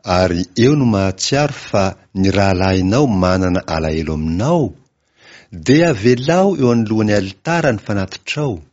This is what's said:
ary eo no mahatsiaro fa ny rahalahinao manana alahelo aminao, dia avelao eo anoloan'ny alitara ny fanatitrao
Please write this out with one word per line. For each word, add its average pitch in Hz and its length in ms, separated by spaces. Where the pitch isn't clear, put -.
ary 90 380
eo 131 200
no 139 100
mahatsiaro 113 680
fa 101 140
ny 95 160
rahalahinao 95 760
manana 92 600
alahelo 80 460
aminao, 98 520
dia 135 380
avelao 131 680
eo 127 140
anoloan'ny 110 420
alitara 139 580
ny 107 80
fanatitrao 107 760